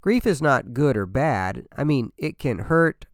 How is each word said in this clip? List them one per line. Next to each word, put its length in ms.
Grief 260
is 160
not 320
good 220
or 100
bad. 680
I 80
mean, 340
it 220
can 180
hurt 540